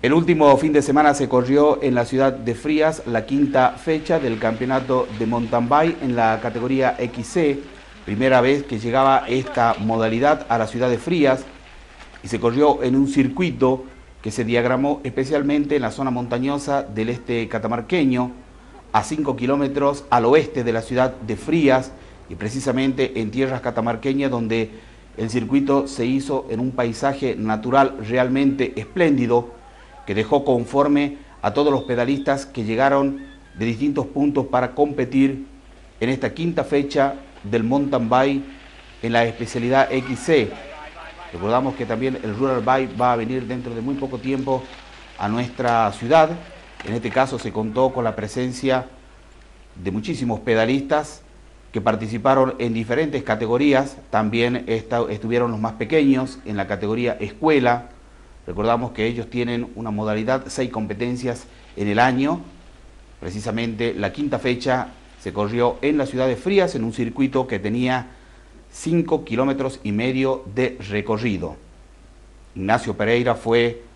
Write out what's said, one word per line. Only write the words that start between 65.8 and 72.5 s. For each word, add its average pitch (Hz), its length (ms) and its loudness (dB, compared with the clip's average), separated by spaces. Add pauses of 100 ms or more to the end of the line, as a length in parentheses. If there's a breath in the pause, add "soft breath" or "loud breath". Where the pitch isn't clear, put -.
en 147 160 0
la 139 80 0
ciudad 127 220 -2
de 123 100 0
Frías, 190 380 2
en 113 100 -2
un 117 80 -4
circuito 131 540 0
que 113 120 -4
tenía 123 500 -2 (640 loud breath)
cinco 160 540 0
kilómetros 131 580 -2
y 107 100 -4
medio 131 520 0 (100)
de 127 220 0 (140)
recorrido. 101 640 -2 (1000)